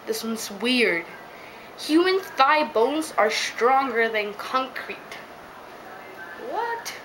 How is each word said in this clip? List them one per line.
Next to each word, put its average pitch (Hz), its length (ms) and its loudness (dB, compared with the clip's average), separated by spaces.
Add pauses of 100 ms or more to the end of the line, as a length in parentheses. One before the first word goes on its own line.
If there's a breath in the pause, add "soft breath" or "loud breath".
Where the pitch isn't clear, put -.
this 220 160 -2
one's 226 260 -4
weird. 202 560 2 (720 loud breath)
Human 370 420 4
thigh 302 440 4
bones 285 540 2
are 214 120 6
stronger 233 800 2
than 208 240 -2
concrete. - 640 -4 (1500)
What? 453 440 -4 (120)